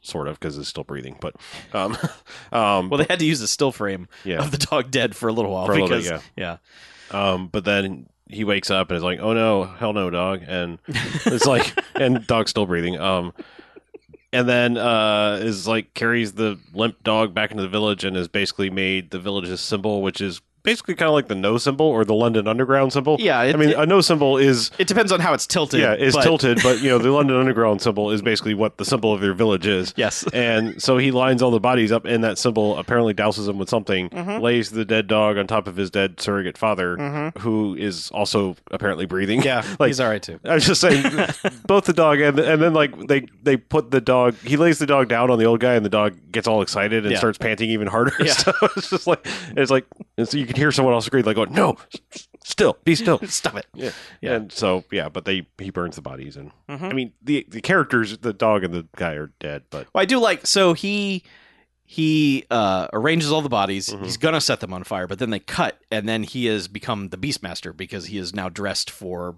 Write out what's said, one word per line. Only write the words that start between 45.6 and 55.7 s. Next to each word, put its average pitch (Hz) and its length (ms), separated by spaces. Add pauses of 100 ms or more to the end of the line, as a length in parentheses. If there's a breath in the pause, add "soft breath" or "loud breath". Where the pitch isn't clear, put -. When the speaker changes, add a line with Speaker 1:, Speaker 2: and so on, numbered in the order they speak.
Speaker 1:
guy, 123 140
and 107 100
the 101 40
dog 104 280 (120)
gets 107 160
all 110 160
excited 104 440
and 101 80
Speaker 2:
Yeah. 101 60
Speaker 1:
starts 107 180
panting 110 320
even 107 180
harder. 113 320
<laughs> - 0
Speaker 2:
Yeah. 147 140
Speaker 1:
So - 180 (240)
it's 190 140
just - 180
like, - 180 (300 loud breath)
it's 135 160
like, 131 140 (320)
and 113 100
so 147 100
you 139 80
can 117 120
hear 147 140
someone 131 240
else 113 100
scream, 131 180
like, 107 120
going, 104 180
"No, - 240 (160)
s-, - 80 (140)
s-, - 120 (160)
still, - 400
be 165 120
still." 170 240
Speaker 2:
<laughs> 208 80
Stop - 300
it. - 180
Speaker 1:
Yeah. 120 160 (300 loud breath)
Speaker 2:
Yeah. 151 120
Speaker 1:
And 107 180
so, 92 400
yeah, 85 160
but 80 180
they, 95 200 (140)
he 95 100
burns 87 280